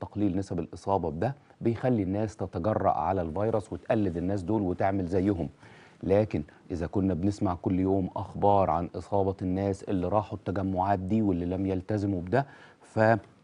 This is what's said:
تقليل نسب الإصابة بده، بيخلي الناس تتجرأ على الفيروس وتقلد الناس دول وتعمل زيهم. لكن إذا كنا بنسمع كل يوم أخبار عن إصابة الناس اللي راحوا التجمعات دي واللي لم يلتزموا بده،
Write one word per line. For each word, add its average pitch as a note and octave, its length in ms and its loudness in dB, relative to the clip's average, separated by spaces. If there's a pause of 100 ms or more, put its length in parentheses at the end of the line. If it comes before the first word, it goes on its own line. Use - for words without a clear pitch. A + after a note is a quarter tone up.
تقليل G2 360 -2
نسب G2 220 -4
الإصابة F2 500 -2
بده، G2 260 -2 (260)
بيخلي A#2 420 0
الناس G2+ 320 -2
تتجرأ G2 560 0
على F2 300 0
الفيروس G2 520 -2
وتقلد F#2 440 0
الناس F#2+ 260 -2
دول G#2+ 180 0
وتعمل G2 440 0
زيهم. F2+ 440 0 (540)
لكن F#2+ 400 2 (280)
إذا D#2+ 160 -4
كنا F#2+ 260 2
بنسمع F#2 420 0
كل F#2 240 0
يوم F#2+ 360 2
أخبار F#2 540 2
عن E2 260 0
إصابة G2 460 -2
الناس F#2+ 420 -2
اللي F2+ 240 -2
راحوا G#2 300 -2
التجمعات F#2+ 640 0
دي G2 220 0
واللي F2+ 240 2
لم F#2 200 -2
يلتزموا F#2+ 560 -2
بده، A2 240 0 (1000)